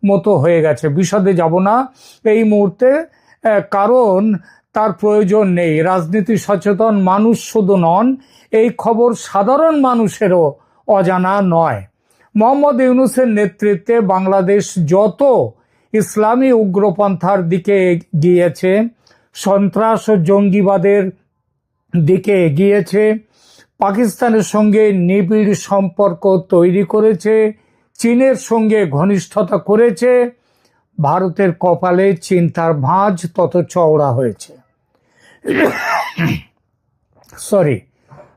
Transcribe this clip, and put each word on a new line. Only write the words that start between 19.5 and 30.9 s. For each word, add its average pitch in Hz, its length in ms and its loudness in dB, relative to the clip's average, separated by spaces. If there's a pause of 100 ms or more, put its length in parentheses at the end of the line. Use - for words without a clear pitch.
ও 214 80 2
জঙ্গিবাদের 196 920 0 (920)
দিকে 185 400 0
এগিয়েছে, 202 840 0 (480)
পাকিস্তানের 220 640 0
সঙ্গে 214 500 2
নিবিড় 196 640 0
সম্পর্ক 190 840 -2 (120)
তৈরি 180 340 2
করেছে, 214 720 0 (460)
চীনের 247 360 2
সঙ্গে 214 500 0
ঘনিষ্ঠতা 185 720 -2
করেছে, 240 760 0 (680)